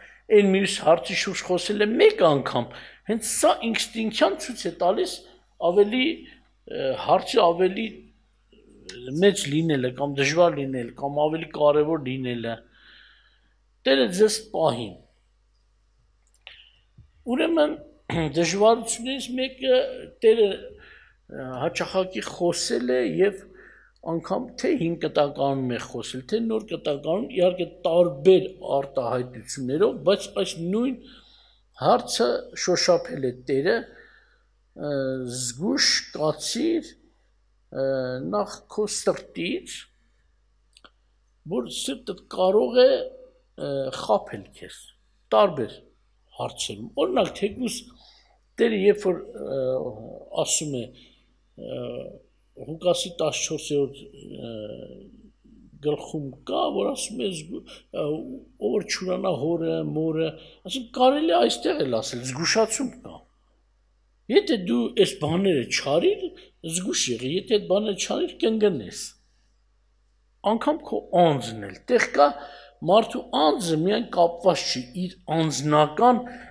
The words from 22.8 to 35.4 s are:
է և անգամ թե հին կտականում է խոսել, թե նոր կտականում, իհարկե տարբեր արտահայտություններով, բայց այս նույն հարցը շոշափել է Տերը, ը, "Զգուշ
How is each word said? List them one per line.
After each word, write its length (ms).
է 60
և 280
անգամ 520
թե 200
հին 240
կտականում 800
է 60
խոսել, 440
թե 160
նոր 260
կտականում, 640
իհարկե 400
տարբեր 680
արտահայտություններով, 1300
բայց 320
այս 280
նույն 360
հարցը 520
շոշափել 760
է 120
Տերը, 360
ը, 160
"Զգուշ 600